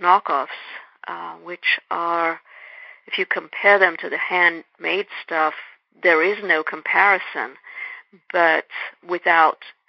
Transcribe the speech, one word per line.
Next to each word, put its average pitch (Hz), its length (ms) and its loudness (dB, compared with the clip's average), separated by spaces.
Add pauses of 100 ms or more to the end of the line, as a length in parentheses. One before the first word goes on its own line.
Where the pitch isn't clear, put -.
knockoffs, 175 460 2 (600)
uh, 170 360 -12
which - 360 -2 (120)
are, 170 500 -2 (640)
if - 140 -6
you 180 80 -2
compare 202 500 2
them 180 240 2
to 170 80 -10
the 147 80 -4
handmade 175 920 -2 (160)
stuff, 160 300 0 (480)
there 165 220 4
is 208 200 0
no 165 200 0
comparison. 156 920 0 (720)
But 165 340 2 (440)
without 170 480 4 (320)